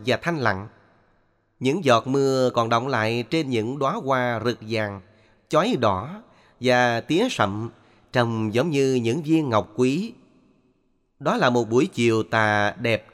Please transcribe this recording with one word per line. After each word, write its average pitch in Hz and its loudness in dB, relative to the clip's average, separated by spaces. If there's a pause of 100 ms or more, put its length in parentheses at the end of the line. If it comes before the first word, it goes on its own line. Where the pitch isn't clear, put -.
và 117 2
thanh 170 -4
lặng. 107 -2 (920)
Những 143 0
giọt 120 4
mưa 131 2
còn 117 0
đọng 117 0
lại 117 -2
trên 160 -2
những 120 -2
đóa 139 -2
hoa 127 -2
rực 120 -2
vàng, 107 -6 (480)
chói 180 0
đỏ 117 -2 (380)
và 123 2
tía 190 0
sậm, 107 -2 (420)
trông 113 0
giống 143 0
như 135 0
những 123 0
viên 156 0
ngọc 110 0
quý. 147 0 (1040)
Đó 165 -2
là 147 2
một 120 0
buổi 131 4
chiều 113 2
tà 104 2
đẹp 117 -2